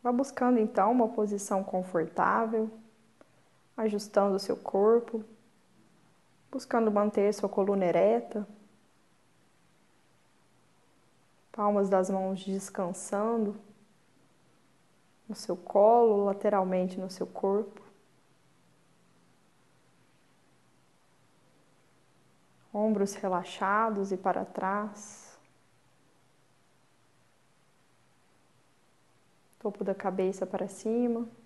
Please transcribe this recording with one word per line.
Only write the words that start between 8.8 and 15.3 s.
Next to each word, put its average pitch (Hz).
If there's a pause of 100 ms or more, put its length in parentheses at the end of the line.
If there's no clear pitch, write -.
palmas 208
das 185
mãos 190
descansando 202 (1800)